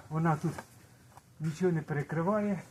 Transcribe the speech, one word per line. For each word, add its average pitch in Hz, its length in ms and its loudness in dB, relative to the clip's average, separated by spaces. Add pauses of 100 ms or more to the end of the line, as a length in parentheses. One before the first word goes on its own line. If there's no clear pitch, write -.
вона 160 260 2
тут 151 160 0 (880)
нічого 165 320 0
не 160 100 2
перекриває. 165 880 0